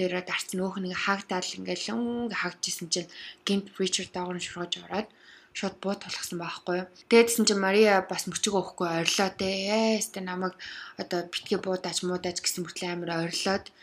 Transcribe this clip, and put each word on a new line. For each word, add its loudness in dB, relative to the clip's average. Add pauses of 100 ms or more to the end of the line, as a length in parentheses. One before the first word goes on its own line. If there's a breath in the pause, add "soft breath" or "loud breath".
дээрээ 0
дарцсан -4
өөх -4
нь -2
ингээд -4
хагдаад 0
л -8
ингээд -4
лүн -2 (240)
ингээд -2
хагдчихсэн -4
чинь -2 (340 loud breath)
гинт 0
Ричард -2
доогор -4
нь -6
шургаж -6
ороод -4 (500 soft breath)
шууд -4
буу -2
тулгасан -8
байхгүй -4 (100)
юу. -20 (220 soft breath)
Тэгээдсэн 8
чинь 4
Мария 8
бас -6
мөчгөө 0
өгөхгүй -4 (120)
орилоо 4
те. -2
"Ээ, 2
өстой -4
намайг -2 (480 loud breath)
одоо -2
битгий -2
буудааж, -2
муудааж" -2
гэсэн -2
мөртлөө -6
амар 0
орилоод 0 (180 loud breath)